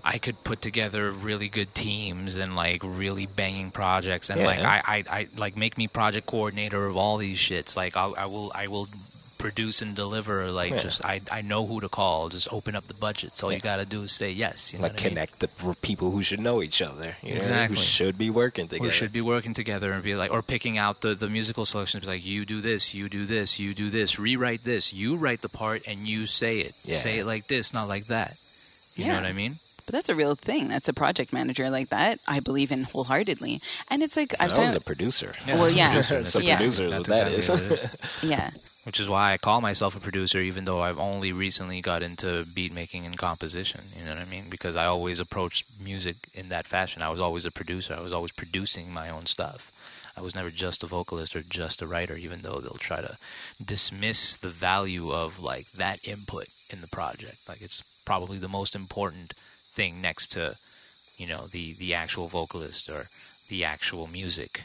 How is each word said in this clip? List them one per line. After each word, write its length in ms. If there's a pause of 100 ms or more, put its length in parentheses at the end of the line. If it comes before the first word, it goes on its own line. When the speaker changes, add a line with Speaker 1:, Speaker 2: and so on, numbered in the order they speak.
Speaker 1:
I 140
could 260
put 160
together 500
really 380
good 260
teams 600
and, 180
like, 300
really 400
banging 460
projects, 580
and, 160
like, 160
Speaker 2:
Yeah. 260
Speaker 1:
I, 120
I, 60 (140)
I, 100 (100)
like, 180
make 220
me 100
project 380
coordinator 600
of 100
all 200
these 220
shits. 360
Like, 220
I'll, 220
I 80
will, 280
I 140
will 180 (520)
produce 420
and 160
deliver. 540
Like, 240
Speaker 2:
Yeah. 60
Speaker 1:
just, 220
I, 200 (100)
I 80
know 240
who 160
to 80
call. 400
Just 240
open 240
up 120
the 60
budget. 440
So 80
all 60
you 40
Speaker 2:
Yeah. 60 (100)
Speaker 1:
gotta 140
do 160
is 100
say 180
yes. 440
You 60
know 20
Speaker 2:
Like, 100
Speaker 1:
what 80
I 40
mean? 80
Speaker 2:
connect 280
the 80 (180)
r-, 140
people 300
who 120
should 180
know 220
each 200
other. 400
You 80
know, 60
Speaker 1:
Exactly. 380
Speaker 2:
who 80
should 360
be 100
working 380
Speaker 1:
Who 100
Speaker 2:
together. 140
Speaker 1:
should 220
be 100
working 320
together 380
and 120
be 100
like, 160
or 120
picking 340
out 240
the, 140
the 160
musical 340
selections. 400
Be 60
like, 160
"You 180
do 160
this, 340
you 140
do 160
this, 340
you 140
do 160
this. 300
Rewrite 460
this. 280
You 240
write 240
the 80
part 380
and 200
you 200
say 320
it. 160 (100)
Speaker 2:
Yeah. 120
Speaker 1:
Say 240
it 60
like 220
this, 240
not 160
like 200
that." 280 (580)
You 120
know 60
Speaker 3:
Yeah. 100
Speaker 1:
what 40
I 60
mean? 260 (280)
Speaker 3:
But 80
that's 160
a 40
real 200
thing. 340
That's 200
a 40
project 400
manager 380
like 180
that 300 (100)
I 120
believe 300
in 140
wholeheartedly. 760 (260)
And 140
it's 160
like, 200
I've 140
Speaker 2:
I 80
was 120
Speaker 3:
done 40
Speaker 2:
a 40
producer. 520 (140)
Speaker 1:
Yeah, 80
Speaker 3:
Well, 80
Speaker 1:
that's 100
a 60
Speaker 3:
yeah. 160
Speaker 1:
producer. 220
That's 120
Speaker 2:
It's 80
a 80
Speaker 3:
Yeah. 120
Speaker 2:
producer 280
is 60
Speaker 1:
That's 180
Speaker 2:
what 80
that 160
Speaker 1:
exactly 320
Speaker 2:
is. 60 (100)
Speaker 1:
what 0
it 140 (280)
is. 80
Speaker 3:
<laughs> 0
Yeah. 200 (340)
Speaker 1:
Which 140
is 120
why 240
I 20
call 240
myself 340
a 60
producer, 400
even 240
though 160
I've 180
only 340
recently 500
got 200
into 520
beat 180
making 320
and 140
composition. 640 (140)
You 80
know 100
what 80
I 20
mean? 240
Because 260
I 120
always 340
approached 460 (120)
music 380 (160)
in 160
that 180
fashion. 360
I 80
was 100
always 240
a 60
producer. 440
I 60
was 100
always 220
producing 600
my 180
own 160
stuff. 440 (460)
I 60
was 120
never 160
just 320
a 40
vocalist 500
or 60
just 400
a 40
writer, 300
even 240
though 180
they'll 200 (100)
try 140
to 140 (480)
dismiss 720
the 120
value 640
of, 280
like, 320
that 340
input 400 (240)
in 100
the 80
project. 600
Like, 120
it's 220 (220)
probably 340
the 100
most 260
important 600 (360)
thing 300
next 320
to, 240 (600)
you 100
know, 200
the, 280
the 200
actual 320
vocalist 640
or 180 (420)
the 160
actual 420
music. 580